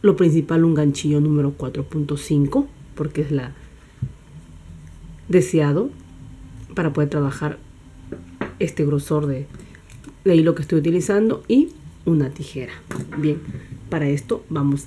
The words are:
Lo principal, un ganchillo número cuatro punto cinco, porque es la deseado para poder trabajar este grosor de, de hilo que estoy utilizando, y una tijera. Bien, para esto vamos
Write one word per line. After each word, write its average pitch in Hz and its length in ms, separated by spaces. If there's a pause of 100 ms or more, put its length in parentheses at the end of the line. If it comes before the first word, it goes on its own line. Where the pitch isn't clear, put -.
Lo 196 140
principal, 165 480
un 165 100
ganchillo 147 460
número 147 320
cuatro 139 320
punto 147 320
cinco, 143 500 (300)
porque 147 240
es 147 100
la 131 220 (1800)
deseado 165 640 (840)
para 160 180
poder 147 160
trabajar 147 520 (960)
este 156 260
grosor 147 420
de, 139 200 (760)
de 180 100
hilo 160 220
que 151 60
estoy 156 180
utilizando, 180 680
y 277 220 (360)
una 147 260
tijera. 135 420 (440)
Bien, 151 240 (500)
para 151 180
esto 143 420
vamos 139 360